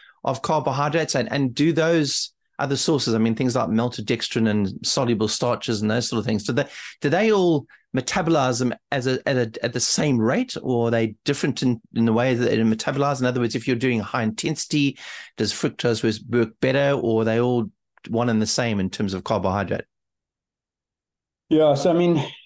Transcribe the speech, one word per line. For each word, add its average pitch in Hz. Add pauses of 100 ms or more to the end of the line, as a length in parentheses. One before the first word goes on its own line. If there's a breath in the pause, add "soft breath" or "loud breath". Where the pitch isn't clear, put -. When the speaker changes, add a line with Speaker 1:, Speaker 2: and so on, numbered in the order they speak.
(240 loud breath)
Speaker 1:
of 127
carbohydrates, 147
and, 117
and 135
do 151
those 160 (260)
other 135
sources, 127
I 113
mean, 113
things 127
like 113
maltodextrin 113
and 104
soluble 117
starches 117
and 107
those 120
sort 117
of 101
things, 107
do 127
they, 131 (340 loud breath)
do 143
they 214
all 175 (300 soft breath)
metabolize 131
them 123 (180)
as 131
a, 131
at 135
a, 113
at 120
the 123
same 147
rate, 147
or 117
are 117
they 113 (100)
different 143
in, 123 (120)
in 113
the 113
way 123
that 120
they 110
metabolize? 131
In 123
other 123
words, 117
if 113
you're 127
doing 120
high 113
intensity, 143 (400 loud breath)
does 104
fructose 113
work 113
better, 139
or 113
are 110
they 113
all 123 (400)
one 117
and 110
the 107
same 113
in 95
terms 98
of 90
carbohydrate? 95 (1600)
Speaker 2:
Yeah, 156
so 175
I 165
mean, 170 (220 loud breath)